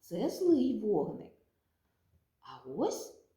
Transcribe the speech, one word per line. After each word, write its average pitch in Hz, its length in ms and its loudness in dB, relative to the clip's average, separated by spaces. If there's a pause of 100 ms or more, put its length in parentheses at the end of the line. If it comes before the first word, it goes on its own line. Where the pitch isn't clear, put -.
це 196 240 -2
злий 262 500 2
вогник. 170 520 -2 (1080)
А 127 280 -16
ось - 460 -4 (200)